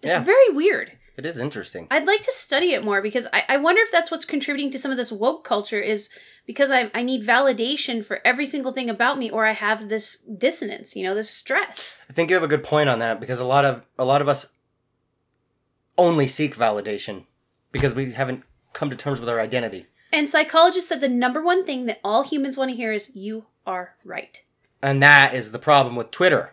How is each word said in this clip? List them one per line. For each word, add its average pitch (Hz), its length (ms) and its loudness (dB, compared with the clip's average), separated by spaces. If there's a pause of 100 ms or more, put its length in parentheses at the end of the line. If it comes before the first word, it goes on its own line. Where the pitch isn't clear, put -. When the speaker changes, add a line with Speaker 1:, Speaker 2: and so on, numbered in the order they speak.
Speaker 1:
It's - 100 -2
Speaker 2:
Yeah. 180 80 4
Speaker 1:
very 440 300 8
weird. 330 440 0 (220)
Speaker 2:
It 131 120 -10
is 165 100 -8
interesting. 113 540 -8
Speaker 1:
I'd 302 160 0
like 415 140 2
to 523 100 -4
study 330 420 0
it 208 100 -2
more 202 160 0
because 214 320 -2
I, 208 160 2
I 269 100 2
wonder 339 260 4
if 427 80 -2
that's 330 180 0
what's 320 160 -8
contributing 285 460 -4
to 269 80 -8
some 277 100 -4
of 262 80 -2
this 240 140 -4
woke 233 320 -2
culture 208 360 -2
is 208 300 -4 (380)
because 269 240 0
I, 247 240 2
I 240 80 -2
need 247 200 -2
validation 240 800 0
for - 220 -8
every 254 220 2
single 269 260 -4
thing 247 160 -6
about 240 300 0
me, 226 100 -4
or 220 160 0
I 220 60 2
have 214 380 -2
this 214 280 -4
dissonance, - 760 -4
you 190 80 -6
know, 190 100 -2
this 214 160 -4
stress. - 640 -4 (140)
Speaker 2:
I 131 40 -20
think 165 180 0
you 185 40 6
have 175 80 2
a 160 40 -2
good 147 160 0
point 151 260 2
on 117 80 2
that 113 220 -2
because 120 200 -6
a 127 60 -4
lot 139 180 4
of, 131 200 0 (160)
a 131 60 0
lot 139 160 4
of 139 60 0
us 139 200 -2 (1500)
only 170 300 4
seek 139 280 -4
validation 104 680 -4 (460)
because 139 240 0
we 131 180 -4
haven't 127 300 -6 (300)
come 147 160 -6
to 131 60 -8
terms 135 240 -6
with 117 100 -6
our 117 100 0
identity. 110 460 -4 (260)
Speaker 1:
And 294 180 0
psychologists 330 600 2
said 285 120 -2
the 277 80 0
number 254 340 0
one 359 220 2
thing 254 200 -6
that 226 180 -6
all 220 200 0
humans 269 340 -4
wanna 262 160 -4
hear 226 180 -6
is, 208 240 -6
"You 214 300 -10 (200)
are 180 380 -8
right." - 400 -14 (380)
Speaker 2:
And 139 200 2
that 139 320 10
is 117 200 -6
the 117 60 -10
problem 135 360 4
with 117 160 -6
Twitter. 156 420 2